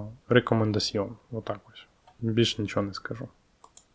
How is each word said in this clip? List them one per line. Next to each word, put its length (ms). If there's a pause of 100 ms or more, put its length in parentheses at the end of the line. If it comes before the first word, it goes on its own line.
(300)
рекомендаціон, 880 (160)
отак 280 (140)
ось. 120 (340)
Більш 380
нічого 280
не 80
скажу. 340 (680)